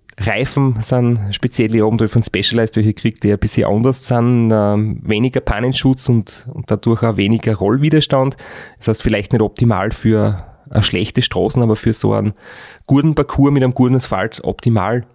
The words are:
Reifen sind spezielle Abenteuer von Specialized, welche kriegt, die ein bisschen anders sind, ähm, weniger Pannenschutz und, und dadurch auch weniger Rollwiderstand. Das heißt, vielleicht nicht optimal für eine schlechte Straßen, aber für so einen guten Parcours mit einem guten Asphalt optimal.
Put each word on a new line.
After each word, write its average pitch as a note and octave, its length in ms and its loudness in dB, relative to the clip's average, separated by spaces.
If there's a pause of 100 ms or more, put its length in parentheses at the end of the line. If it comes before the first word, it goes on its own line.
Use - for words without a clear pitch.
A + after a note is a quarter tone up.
(180)
Reifen A2+ 640 -2
sind A#2+ 540 0
spezielle A2+ 500 0
Abenteuer A2 240 2
von A#2 140 2
Specialized, A2 540 -2
welche G#2+ 180 2
kriegt, - 300 -4
die G#2 80 2
ein G2+ 60 0
bisschen - 300 0
anders A#2 380 0
sind, A#2 460 2
ähm, G#2 500 0
weniger A#2+ 380 0
Pannenschutz B2+ 680 -2
und, A#2 440 -2
und - 180 -12
dadurch A2 320 0
auch A2+ 140 0
weniger G#2+ 400 0
Rollwiderstand. C3+ 800 0 (420)
Das - 100 -4
heißt, A2 140 -2
vielleicht G#2 300 -2
nicht A2 100 2
optimal G#2+ 480 0
für G#2+ 540 0 (260)
eine - 120 0
schlechte F2+ 380 -2
Straßen, A2 420 0
aber A2 140 2
für A2+ 160 -2
so G#2+ 220 0
einen G#2+ 180 0 (540)
guten C#3+ 280 2
Parcours C#3+ 380 2
mit C#3+ 100 2
einem B2+ 120 2
guten B2+ 220 2
Asphalt A2 480 -4
optimal. A2+ 720 -2